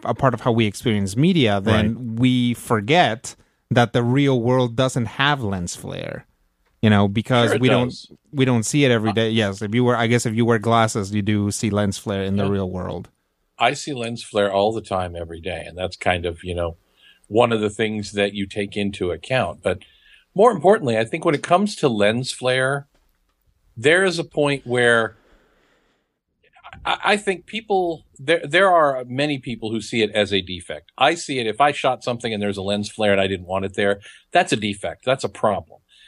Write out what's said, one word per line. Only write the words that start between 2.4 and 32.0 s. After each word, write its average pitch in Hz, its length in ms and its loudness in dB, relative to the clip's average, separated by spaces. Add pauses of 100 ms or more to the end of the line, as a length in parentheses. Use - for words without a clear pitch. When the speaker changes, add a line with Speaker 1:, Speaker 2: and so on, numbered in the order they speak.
Speaker 1:
forget 117 800 0 (340)
that 117 220 4
the 123 100 2
real 131 400 2
world 123 360 2
doesn't 131 300 0
have 139 360 0
lens 95 320 -4
flare, 64 500 -10 (560)
you 110 80 4
know, 101 200 4
because 117 400 2
Speaker 3:
Sure - 80 2
it 120 40 0
Speaker 1:
we 127 60 4
don't, 123 220 2
Speaker 3:
does. - 200 -16 (220)
Speaker 1:
we 135 140 2
don't 120 180 2
see 143 220 2
it 127 60 4
every 110 180 2
Speaker 3:
Uh, 104 40 -2
Speaker 1:
day. 113 160 2
Yes, 104 320 0
if 107 140 -4
you 123 80 4
wear, 120 140 2
I 117 100 0
guess 117 180 2
if 113 80 -2
you 113 120 2
wear 117 120 4
glasses, 110 560 0
you 104 80 0
do 101 300 0
see 110 180 -2
lens 101 280 0
flare 98 260 -4
in 98 140 -2
the 101 80 0
Speaker 3:
Yeah. 98 60 0
Speaker 1:
real 98 200 -2
world. 90 380 -8 (520)
Speaker 3:
I 123 120 4
see 147 180 -10
lens 117 320 -8
flare 101 260 0
all 98 220 2
the 110 100 -6
time, 90 360 -6
every 85 240 -12
day, 82 260 -8
and 80 100 -14
that's 90 200 -6
kind 90 280 -2
of, 85 200 -6
you 90 100 -6
know, 85 220 -4 (500)
one 117 240 2
of 110 80 0
the 107 100 0
things 107 440 -4
that 101 200 0
you 101 140 -6
take 101 300 -8
into 98 340 -4
account. 87 500 -4
But 95 180 -2 (540)
more 220 180 6
importantly, 165 460 2
I 110 60 0
think 160 220 -6
when 160 100 2
it 139 80 -6
comes 202 320 2
to 147 140 0
lens 113 420 0
flare, 131 560 -2 (880)
there 156 300 4
is 175 120 0
a 165 60 -4
point 143 420 -2
where 120 520 2 (1700)
I, 165 180 -2
I 208 140 2
think 196 280 -6
people, 185 600 -4 (120)
there, 156 300 0
there 185 220 4
are 143 360 2
many 139 340 -2
people 113 320 -8
who 113 100 -4
see 113 200 -2
it 104 100 0
as 104 220 0
a 95 80 2
defect. 87 560 -14
I 151 180 4
see 147 240 -6
it, 113 80 -2
if 107 140 -4
I 147 100 4
shot 131 320 -2